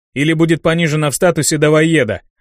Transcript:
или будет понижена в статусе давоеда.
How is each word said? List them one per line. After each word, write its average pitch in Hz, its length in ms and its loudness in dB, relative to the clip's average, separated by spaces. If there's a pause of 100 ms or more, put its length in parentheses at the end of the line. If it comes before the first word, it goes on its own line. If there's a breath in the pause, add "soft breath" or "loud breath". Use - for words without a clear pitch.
(140)
или 147 180 -2
будет 160 300 0
понижена 156 480 -2
в - 40 -8
статусе 165 440 0
давоеда. 151 640 2 (180)